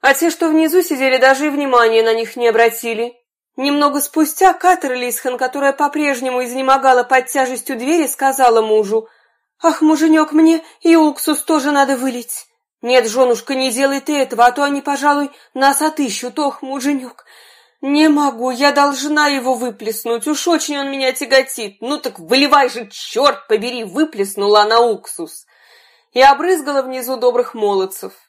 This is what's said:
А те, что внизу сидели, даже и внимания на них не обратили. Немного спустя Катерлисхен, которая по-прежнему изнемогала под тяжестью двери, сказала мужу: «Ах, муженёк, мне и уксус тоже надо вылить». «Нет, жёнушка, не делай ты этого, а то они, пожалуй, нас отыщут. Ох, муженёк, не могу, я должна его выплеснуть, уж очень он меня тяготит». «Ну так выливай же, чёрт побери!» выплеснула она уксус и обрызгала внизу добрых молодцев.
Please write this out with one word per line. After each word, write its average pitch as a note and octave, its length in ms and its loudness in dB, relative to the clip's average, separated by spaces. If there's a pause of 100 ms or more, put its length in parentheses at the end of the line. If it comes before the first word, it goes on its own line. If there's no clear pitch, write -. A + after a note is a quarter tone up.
А A4+ 120 4
те, E4 160 0
что E4 180 -2
внизу D#4+ 340 2
сидели, C4+ 360 0
даже C4+ 300 4
и - 20 0
внимания B3 540 2
на A3+ 100 2
них A3+ 240 -6
не A#3+ 100 0
обратили. A3+ 680 0 (420)
Немного C#4+ 420 0
спустя D#4+ 540 0
Катерлисхен, B3+ 840 -2
которая C#4 360 -2
по-прежнему C#4 680 -2
изнемогала B3+ 600 2
под B3+ 240 0
тяжестью C4 500 -4
двери, C#4+ 300 0
сказала B3 540 2
мужу: A3 480 0 (520)
«Ах, D#4+ 200 0
муженёк, D#4 500 2
мне D#4+ 320 4 (160)
и E4 160 4
уксус D4+ 460 0
тоже D4 300 -2
надо C#4 260 2
вылить». B3 480 -8 (360)
«Нет, A#3+ 280 2
жёнушка, B3 460 0
не C4 160 -2
делай C#4 280 -2
ты D4 160 -4
этого, B3+ 300 2
а B3 80 6
то C#4+ 100 -2
они, C#4+ 180 -2
пожалуй, C#4+ 500 -2 (220)
нас C#4 280 2
отыщут. D4 580 -4
Ох, C#4+ 220 -4
муженёк, C4 640 -6 (560)
не C#4+ 260 2
могу, C4+ 440 0
я C4+ 200 0
должна C#4+ 560 0
его C4 260 -2
выплеснуть, A#3 720 -6
уж D4+ 200 -4
очень D4+ 300 -2
он C#4 120 -6
меня C4+ 220 -2
тяготит». B3+ 720 -2
«Ну C4+ 160 -6
так A#3 220 -12
выливай C4 500 2
же, A3+ 180 -10
чёрт - 640 -4
побери!» A#3 340 -2
выплеснула G#3 760 -2
она A3 180 2
уксус - 680 -4 (680)
и B3 80 2
обрызгала C#4 600 4
внизу B3+ 360 -6
добрых A#3+ 360 0
молодцев. G3 600 -4 (140)